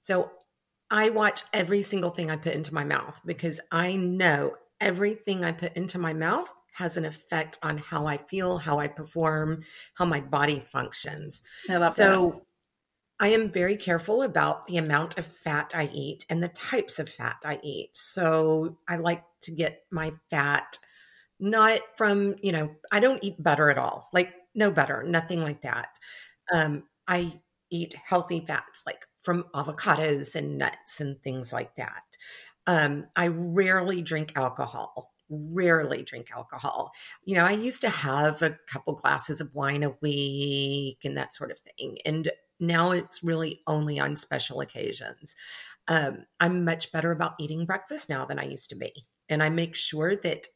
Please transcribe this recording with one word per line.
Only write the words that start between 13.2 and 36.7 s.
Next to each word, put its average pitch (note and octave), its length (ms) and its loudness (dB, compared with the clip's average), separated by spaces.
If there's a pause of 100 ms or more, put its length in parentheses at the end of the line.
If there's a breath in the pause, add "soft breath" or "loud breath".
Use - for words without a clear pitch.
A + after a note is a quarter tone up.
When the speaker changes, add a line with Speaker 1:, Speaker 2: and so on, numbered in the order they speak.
Speaker 1:
am A3 220 4
very F#3+ 260 0
careful F#3+ 460 0
about D3+ 440 0
the F3 100 -2
amount D#3+ 400 0
of F3 80 -6
fat - 500 -4
I D3+ 180 0
eat C#3+ 360 -6
and E3+ 140 0
the F3 60 -2
types - 500 -2
of D3+ 80 -4
fat - 380 -6
I D3+ 180 -4
eat. - 320 -8
So D#3+ 840 2 (100)
I F3 100 -4
like E3+ 260 0 (180)
to E3 100 -6
get D#3+ 400 -2
my D#3+ 200 -4 (180)
fat C#3+ 480 0 (640 soft breath)
not A3 420 6 (160)
from, G3+ 440 4
you G3 100 2
know, D#3 200 0 (200)
I G#3 80 4
don't B3+ 240 6
eat G3 180 -4
butter D3+ 280 6
at C#3 80 6
all, - 360 -4
like, F3+ 200 2 (220)
no G#3 160 4
butter, C#3 320 2
nothing E3 380 0
like D3 200 -4
that. A#2+ 280 -4 (640 loud breath)
Um, D#3 320 2 (240)
I F3 340 -2 (280)
eat E3+ 260 -6
healthy F3 500 -2
fats, - 400 -4
like, - 220 -12 (140)
from F3 320 0
avocados D3 840 0
and C#3+ 220 -4
nuts - 440 -2
and C#3 200 -8
things B2+ 320 -6
like A#2+ 220 -8
that. - 420 -12 (500 loud breath)
Um, D3 480 2
I F3 120 2
rarely F3+ 760 2
drink D#3 340 -4
alcohol, C3 800 -4 (160)
rarely D#3 720 2
drink A#2+ 300 -14
alcohol. - 580 -6 (340 loud breath)